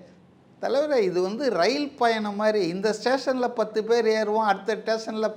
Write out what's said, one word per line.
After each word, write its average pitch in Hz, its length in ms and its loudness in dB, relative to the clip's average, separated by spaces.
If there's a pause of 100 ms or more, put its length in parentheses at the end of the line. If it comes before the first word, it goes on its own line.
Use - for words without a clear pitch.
(600)
"தலைவரே, 269 360 0
இது 180 240 2
வந்து 220 280 -2
ரயில் 226 480 0
பயணம் 220 380 0
மாதிரி, 214 320 2
இந்த 196 360 -2
ஸ்டேஷன்ல 254 440 0
பத்து 220 360 -2
பேர் 226 220 2
ஏறுவான், 220 400 2
அடுத்த 196 300 0
ஸ்டேஷன்ல 220 600 -2